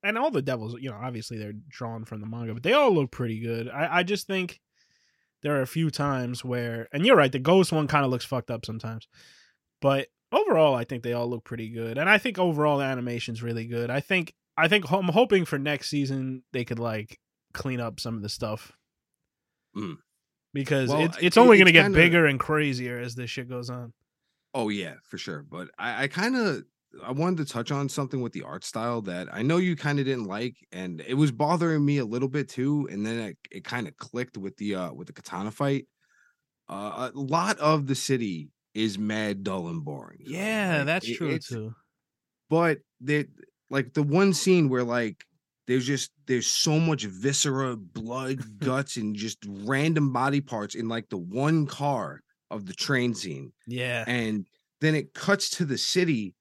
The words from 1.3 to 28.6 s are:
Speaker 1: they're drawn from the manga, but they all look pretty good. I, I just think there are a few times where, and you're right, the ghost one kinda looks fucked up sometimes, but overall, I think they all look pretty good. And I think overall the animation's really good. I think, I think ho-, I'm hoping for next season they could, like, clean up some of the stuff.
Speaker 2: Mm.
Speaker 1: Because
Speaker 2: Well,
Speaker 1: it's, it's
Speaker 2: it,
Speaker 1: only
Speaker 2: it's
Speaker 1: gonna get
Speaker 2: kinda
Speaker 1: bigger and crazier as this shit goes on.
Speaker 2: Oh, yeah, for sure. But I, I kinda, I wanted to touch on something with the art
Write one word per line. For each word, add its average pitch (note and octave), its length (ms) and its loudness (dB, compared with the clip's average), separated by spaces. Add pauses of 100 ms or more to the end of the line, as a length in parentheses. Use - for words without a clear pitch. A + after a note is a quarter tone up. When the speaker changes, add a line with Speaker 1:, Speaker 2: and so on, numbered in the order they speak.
Speaker 1:
they're G#2+ 160 -8 (160)
drawn A2+ 360 -10
from A2 160 -10
the G#2 60 -10
manga, A2+ 260 -6
but A#2+ 100 -10
they F#3+ 100 2
all C#4 200 6
look C#3+ 180 2
pretty A2+ 280 -4
good. A#2 300 -4
I, D3 300 0
I F3+ 40 2
just G3 220 -2
think F#3 340 -4 (840)
there D3 140 0
are C3+ 40 2
a C3 60 -2
few D#3+ 240 0
times B2+ 520 -4
where, A#2+ 500 -4
and D#3 120 0
you're B3+ 120 8
right, C#3 140 6
the C3+ 80 -2
ghost E3+ 320 6
one D#3 160 2
kinda C#3+ 200 4
looks B2+ 180 -2
fucked B2+ 240 -6
up A2+ 160 -6
sometimes, A2+ 420 -10 (760)
but C#3 260 2 (240)
overall, A#3 440 6
I A#2 100 -2
think A#2+ 180 -8
they A#2+ 100 -2
all A#2+ 160 -2
look A#2+ 140 -6
pretty A2+ 260 -10
good. A2+ 280 -6
And E3 120 2
I G#3 80 8
think G3+ 220 -2
overall D3+ 400 4
the C#3 60 0
animation's A#2+ 580 -4
really A#2 240 -4
good. A#2 240 -4
I C3+ 80 0
think, F3 340 -2 (240)
I D#3+ 120 4
think G3 160 4
ho-, E3+ 140 2
I'm F3+ 100 0
hoping F#3+ 360 4
for C#3+ 140 -2
next D3 300 -2
season C3 540 -2 (100)
they B2 120 -2
could, A#2 140 -4
like, A2 400 -4 (340)
clean B2+ 280 -4
up A2+ 180 -6
some A#2 160 -4
of G#2+ 80 -6
the G#2 60 -6
stuff. - 420 -6 (1080)
Speaker 2:
Mm. G2+ 200 -8 (560)
Speaker 1:
Because C3+ 360 0
Speaker 2:
Well, D3 120 2
Speaker 1:
it's, E3 200 0
it's F3 160 4
Speaker 2:
it, - 20 10
Speaker 1:
only A#3 180 12
Speaker 2:
it's F#3+ 40 10
Speaker 1:
gonna F3+ 120 10
get E3 100 12
Speaker 2:
kinda G3 140 4
Speaker 1:
bigger E3+ 280 8
and C#3 140 4
crazier B2+ 580 -2
as A#2+ 180 -8
this A#2+ 140 -8
shit B2 200 -10
goes B2 200 -10
on. B2 240 -12 (600)
Speaker 2:
Oh, A2+ 160 -2
yeah, F#2 340 -6
for - 140 -14
sure. D#2 260 -10
But D#2+ 340 -14
I, A#2 260 -4
I C#3 40 -2
kinda, G#3 560 -2 (380)
I A#2+ 120 -8
wanted D#3+ 340 -2
to - 60 -14
touch A#2 180 -6
on C#3+ 160 -2
something C3+ 340 -6
with A#2+ 120 -6
the - 100 -10
art F2 220 -12